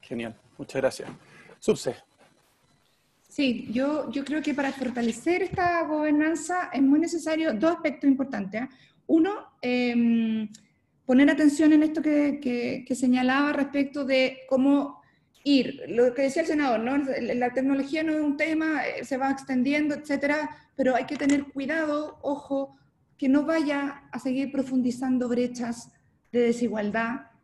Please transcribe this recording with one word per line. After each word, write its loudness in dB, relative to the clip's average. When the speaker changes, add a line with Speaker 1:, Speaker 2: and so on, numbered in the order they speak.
Speaker 1:
Genial, -10
muchas -6
gracias. -2
Subse. -2
Speaker 2:
Sí, -2
yo, -2
yo -6
creo -4
que -4
para -2
fortalecer -2
esta 0
gobernanza 0
es 0
muy 6
necesario 0
dos 2
aspectos 0
importantes, -2
¿eh? -10
Uno, 4
em, 0
poner 6
atención 6
en 8
esto 0
que, 2
que, -4
que -4
señalaba 2
respecto -2
de 2
cómo 2
ir, 2
lo 2
que 0
decía 0
el -2
senador, 2
¿no? 0
La, -2
la 0
tecnología 0
no 0
es 0
un 0
tema, -2
eh, -6
se -4
va 0
extendiendo, 0
etcétera, -2
pero 2
hay 0
que -8
tener 0
cuidado, -4
ojo, -6
que 0
no 4
vaya -2
a -10
seguir -4
profundizando -2
brechas -4
de 2
desigualdad -2